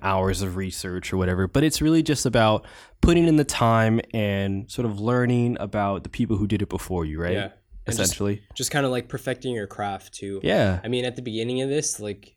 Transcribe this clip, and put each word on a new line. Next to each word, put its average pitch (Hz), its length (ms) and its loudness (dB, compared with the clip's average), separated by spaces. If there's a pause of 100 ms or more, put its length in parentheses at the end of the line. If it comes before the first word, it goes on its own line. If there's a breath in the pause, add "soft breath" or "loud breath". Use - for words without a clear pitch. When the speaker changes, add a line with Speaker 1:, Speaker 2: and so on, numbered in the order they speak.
Speaker 1:
hours 95 400 0
of 92 140 -4
research 92 540 -6
or 95 60 0
whatever, 92 300 2
but 147 160 2
it's 156 180 0
really 156 220 4
just 143 240 0
about 110 400 4 (340 loud breath)
putting 170 260 6
in 156 100 6
the 113 60 6
time 113 560 4 (140)
and 98 560 -2
sort 123 160 -4
of 104 140 -4
learning 123 600 2
about 101 440 -2
the - 60 -12
people 113 280 -2
who 104 80 0
did 101 160 0
it 95 80 -4
before 90 340 -4
you, 78 160 -6
right? 87 140 -2
Speaker 2:
Yeah. 98 160 -2 (380)
And 117 100 -2
just - 20 0
Speaker 1:
Essentially. 101 440 -2 (100)
Speaker 2:
just - 180 -6
kinda, 139 180 0
like, 123 200 -4
perfecting 127 460 -8
your 104 120 -6
craft 101 460 -10
too. 98 300 -10
Speaker 1:
Yeah. 127 400 2
Speaker 2:
I 110 40 -10
mean, 123 160 -2
at 123 120 -6
the 127 80 -10
beginning 120 380 -4
of 135 80 -4
this, 147 300 -4
like, 104 380 -12